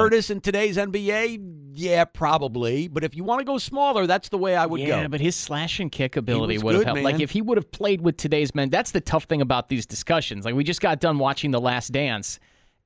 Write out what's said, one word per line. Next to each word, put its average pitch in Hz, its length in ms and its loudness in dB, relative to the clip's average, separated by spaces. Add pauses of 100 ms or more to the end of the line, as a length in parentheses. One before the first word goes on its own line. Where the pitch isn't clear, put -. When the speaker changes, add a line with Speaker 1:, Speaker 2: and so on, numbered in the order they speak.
(120)
Speaker 1:
hurt - 60 6
us 214 120 -2
in 202 100 -4
today's 202 380 0
N 202 120 -2
B 202 200 -2
A? 226 280 -2 (340)
Yeah, 170 320 2
probably. 143 840 0
But 151 160 -4
if 151 120 -6
you 175 80 -8
wanna 240 200 0
go 269 140 -2
smaller, 269 480 0
that's 185 220 0
the 202 100 -2
way 185 160 2
I 170 120 4
would 165 140 -4
Speaker 2:
Yeah, 139 240 0
Speaker 1:
go. 151 40 -6
Speaker 2:
but 143 120 -4
his 170 140 2
slash 156 460 -4
and 165 100 -4
kick 131 240 -2
Speaker 1:
He - 60 -2
Speaker 2:
ability 113 380 0
Speaker 1:
was 107 60 -2
Speaker 2:
would 110 100 4
have 196 80 6
Speaker 1:
good, 220 60 0
Speaker 2:
helped. 131 140 0
Like, 139 120 2
Speaker 1:
man. 156 80 0
Speaker 2:
if 143 80 -2
he 208 120 0
would 226 140 0
have 190 160 0
played 202 300 0
with 165 140 2
today's 147 380 0
men, 139 160 0
that's 190 220 2
the 180 80 0
tough - 240 0
thing 151 160 0
about 127 280 0
these 120 180 -2
discussions. 110 580 -2
Like, 117 100 -2
we 139 80 2
just 170 180 -2
got 160 200 2
done 156 180 2
watching 139 320 0
The 123 100 2
Last 123 320 0
Dance, 127 460 -2 (480)